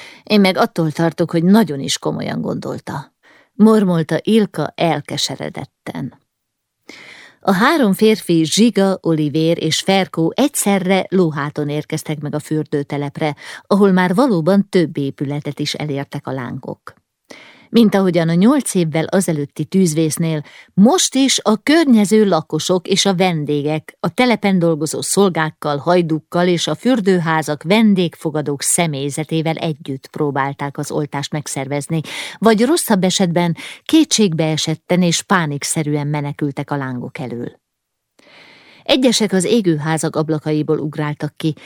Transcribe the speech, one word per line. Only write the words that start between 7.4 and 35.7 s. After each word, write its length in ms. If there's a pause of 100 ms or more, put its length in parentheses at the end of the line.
A 120
három 400
férfi, 520
Zsiga, 560
Olivér 640
és 180
Ferkó 560
egyszerre 720
lóháton 600
érkeztek 520
meg 140
a 40
fürdőtelepre, 960 (260)
ahol 300
már 220
valóban 540
több 280
épületet 600
is 160
elértek 520
a 60
lángok. 600 (760)
Mint 260
ahogyan 340
a 60
nyolc 400
évvel 300
azelőtti 600
tűzvésznél, 800 (320)
most 400
is 280
a 140
környező 720
lakosok 600
és 180
a 80
vendégek 840
a 80
telepen 500
dolgozó 420
szolgákkal, 760
hajdukkal 720
és 200
a 80
fürdőházak 880
vendégfogadók 1000
személyzetével 920
együtt 500
próbálták 720
az 120
oltást 420
megszervezni, 680 (380)
vagy 260
rosszabb 400
esetben 520 (260)
kétségbeesetten 1200
és 200
pánikszerűen 840